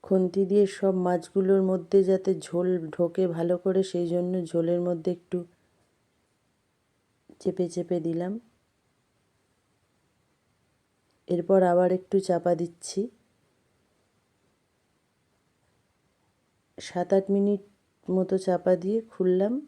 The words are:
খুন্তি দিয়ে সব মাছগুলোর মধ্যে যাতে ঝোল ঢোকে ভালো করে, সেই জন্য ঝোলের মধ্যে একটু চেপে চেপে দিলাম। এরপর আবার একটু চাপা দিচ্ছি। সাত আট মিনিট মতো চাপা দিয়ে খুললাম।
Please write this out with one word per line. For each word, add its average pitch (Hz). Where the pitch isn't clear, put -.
খুন্তি 190
দিয়ে 202
সব 196
মাছগুলোর 185
মধ্যে 185
যাতে 190
ঝোল 175
ঢোকে 170
ভালো 170
করে, 190
সেই 175
জন্য 180
ঝোলের 170
মধ্যে 175
একটু 180
চেপে 180
চেপে 175
দিলাম। 175
এরপর 180
আবার 180
একটু 185
চাপা 175
দিচ্ছি। 170
সাত -
আট 196
মিনিট 202
মতো 185
চাপা 185
দিয়ে 196
খুললাম। 202